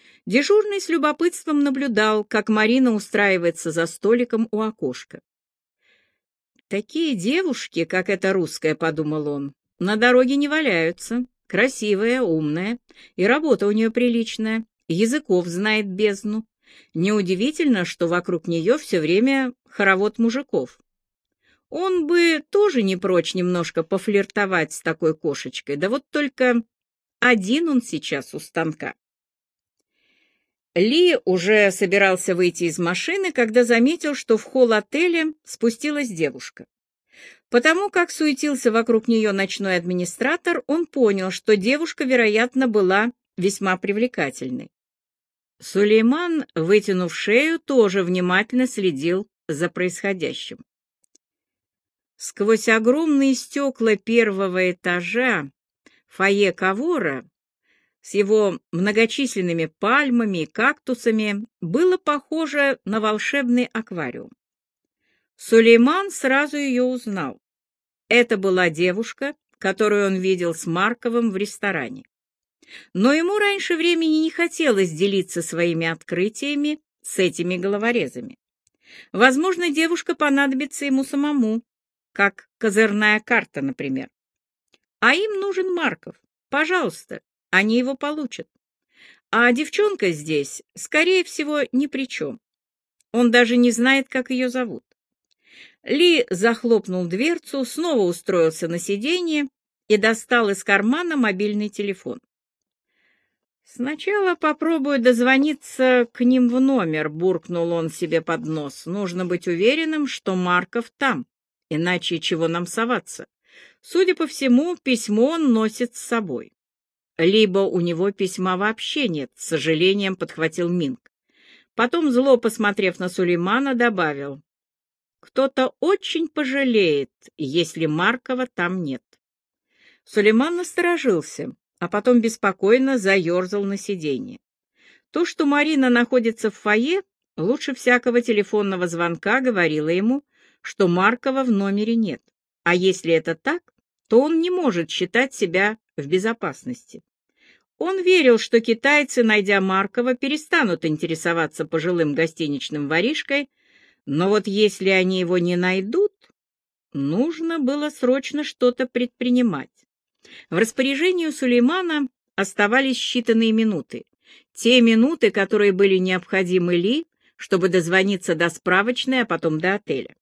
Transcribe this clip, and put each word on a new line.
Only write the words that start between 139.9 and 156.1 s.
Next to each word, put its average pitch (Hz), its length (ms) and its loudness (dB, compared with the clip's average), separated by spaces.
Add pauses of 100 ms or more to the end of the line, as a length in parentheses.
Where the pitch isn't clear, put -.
ему, 220 340 0 (380)
что - 260 0
Маркова 233 560 0
в 247 60 0
номере 208 460 0
нет. 208 260 -2 (420)
А 175 100 2
если 180 380 0
это 165 220 0
так, - 400 -6 (340)
то 233 140 6
он 320 180 2
не 339 80 0
может 254 420 -2
считать 240 440 -2
себя 196 420 0 (220)
в 143 80 -6
безопасности. 185 960 -6 (800)
Он 370 220 -4
верил, 320 360 6
что 233 220 0
китайцы, 269 640 0
найдя 208 400 4
Маркова, 202 520 0
перестанут 277 720 -2
интересоваться 160 800 -2
пожилым 160 500 0
гостиничным 147 760 -4
воришкой, 262 600 -2 (560)
но 156 240 -2
вот 208 180 2
если 196 440 2
они 185 300 2
его 180 180 0
не 175 180 0
найдут, 196 560 0 (800)